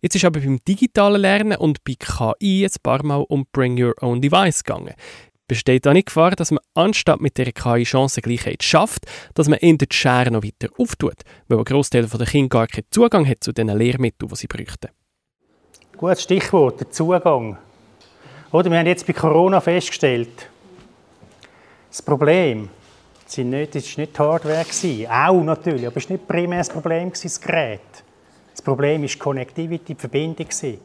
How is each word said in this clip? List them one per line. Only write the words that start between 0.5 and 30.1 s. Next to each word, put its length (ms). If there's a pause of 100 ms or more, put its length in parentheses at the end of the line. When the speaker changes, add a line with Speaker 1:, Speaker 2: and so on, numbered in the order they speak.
Speaker 1:
digitalen 540
Lernen 360
und 280
bei 120
K 440
I 240
ein 60 (120)
paar 220
Mal 240
um 240
Bring 280
Your 200
Own 180
Device 440
gegangen. 320 (520)
Besteht 380
da 80
nicht 140
Gefahr, 240
dass 200
man 80 (140)
anstatt 480
mit 160
dieser 140
K-I-Chancengleichheit 1120
schafft, 420 (300)
dass 120
man 120
eher 180
die 140
Schere 400
noch 120
weiter 340
auftut, 440 (260)
weil 120
ein 40
Grossteil 420
der 200
Kinder 240
gar 180
keinen 220
Zugang 400
hat 140
zu 80
den 160
Lehrmitteln, 640
die 60
sie 120
bräuchten? 420 (1040)
Speaker 2:
Gutes 280
Stichwort, 560
der 100
Zugang. 680 (920)
Oder, 200
wir 80
haben 80
jetzt 180
bei 80
Corona 480
festgestellt, 880 (1400)
das 120
Problem 680 (560)
sind 260
nicht, 240
das 80
ist 140
nicht 200
die 20
Hardware 440
gewesen. 460
Auch 340
natürlich, 420
aber 120
es 120
war 40
nicht 140
primär 300
das 120
Problem 400
gewesen, 140
das 160
Gerät. 400 (720)
Das 100
Problem 400
war 60
die 100
Connectivity, 760
die 60
Verbindung 460